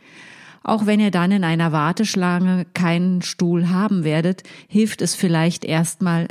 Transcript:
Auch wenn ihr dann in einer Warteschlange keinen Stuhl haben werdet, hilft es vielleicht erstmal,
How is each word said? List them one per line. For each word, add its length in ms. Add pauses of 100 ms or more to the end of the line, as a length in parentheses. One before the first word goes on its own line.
(640)
Auch 220
wenn 140
ihr 120
dann 200
in 120
einer 280
Warteschlange 1000
keinen 480
Stuhl 480
haben 340
werdet, 400 (240)
hilft 340
es 140
vielleicht 500
erstmal, 640